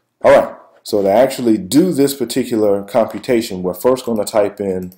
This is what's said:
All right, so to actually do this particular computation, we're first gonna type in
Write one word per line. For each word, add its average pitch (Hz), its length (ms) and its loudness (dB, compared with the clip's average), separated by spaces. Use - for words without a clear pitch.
All 131 100 6
right, 113 240 2
so 104 180 -2
to 98 80 0
actually 117 500 2
do 135 340 2
this 139 200 0
particular 113 720 -2
computation, 107 800 -2
we're 90 100 -4
first 127 320 0
gonna 110 200 -4
type 104 360 -2
in 92 380 -6